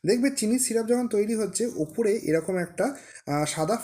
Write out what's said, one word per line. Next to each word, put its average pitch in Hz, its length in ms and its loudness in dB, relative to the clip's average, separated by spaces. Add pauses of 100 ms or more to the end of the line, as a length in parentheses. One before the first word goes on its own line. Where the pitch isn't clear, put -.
দেখবে 240 300 4
চিনির 226 240 0
সিরাপ 226 280 0
যখন 247 200 2
তৈরি 208 280 0
হচ্ছে, 220 400 -2
ওপরে 202 360 0
এরকম 165 460 0
একটা, 185 380 -2 (320)
আহ, 147 180 0
সাদা 160 380 0